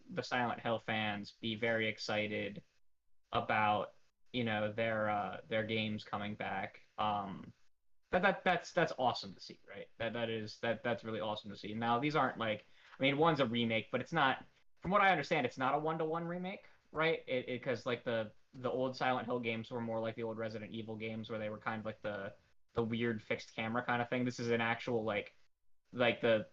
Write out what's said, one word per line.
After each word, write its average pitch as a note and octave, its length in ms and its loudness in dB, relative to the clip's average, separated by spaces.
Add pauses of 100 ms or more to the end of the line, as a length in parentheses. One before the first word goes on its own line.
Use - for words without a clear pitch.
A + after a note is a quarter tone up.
(120)
the E3+ 100 -2
Silent A#2+ 380 0
Hill A#2 240 0
fans G#2+ 560 -2
be A2+ 160 -2
very A2+ 320 2
excited G#2+ 720 -2 (720)
about, G#2+ 600 2 (420)
you B2 100 0
know, G#2+ 260 0
their, A2 380 0
uh, G2+ 280 0 (120)
their A2 140 2
games G#2+ 420 0
coming G#2 300 -4
back, G2 400 -4 (240)
um, G2+ 520 -2 (600)
that, F3+ 80 4
that, F#3+ 240 2
that's, F3+ 280 2
that's E3 260 4
awesome A#2 340 0
to - 80 -18
see, - 260 -16
right? G2 200 -14 (120)
That, A2+ 140 -2
that A#2 160 -2
is, A2 320 -4
that, A#2 240 0
that's A#2 200 0
really A2 160 -4
awesome G#2+ 300 -4
to F#2+ 60 -10
see. G#2 160 -8
Now, A#2+ 260 2
these D3 180 0
aren't, C3 220 2
like, A2 280 -2 (320)
I - 40 -6
mean, C#3 160 4
one's D#3 220 6
a C3 60 4
remake, A2+ 440 2
but B2 100 0
it's - 120 -10
not, C#3+ 320 2 (360)
from E3+ 100 -2
what G3+ 100 6
I G3 100 8
understand, D3 360 4
it's A#2+ 120 -6
not C3 160 2
a D3 40 2
one-to-one D#3+ 460 -2
remake, F3+ 420 -6 (260)
right? D#3+ 340 2
It, B2+ 220 -2
it, B2 160 -4
'cause, A#2+ 220 -2
like, A#2+ 180 -2
the, A2+ 260 0 (300)
the B2 100 -2
old B2+ 240 0
Silent B2+ 320 2
Hill B2 140 0
games A2+ 300 -2
were B2 100 -4
more A2+ 180 -2
like A2+ 160 -2
the A#2+ 80 -6
old A2+ 160 -4
Resident A2 320 -6
Evil A2 240 -6
games, A2 340 -6
where A2+ 120 -4
they G#2+ 80 -4
were G#2+ 100 -6
kind A2 220 -2
of G#2+ 60 -6
like A2 160 -6
the, G2+ 280 -4 (460)
the A#2 60 4
weird A2+ 380 0
fixed - 360 -6
camera A2+ 260 0
kind A#2+ 180 2
of A#2 100 -2
thing. B2 140 2
This B2 140 -2
is A#2+ 120 0
an A#2 100 4
actual, A#2 420 0
like, G#2 320 -2 (580)
like, A#2+ 280 2
the, A2 320 6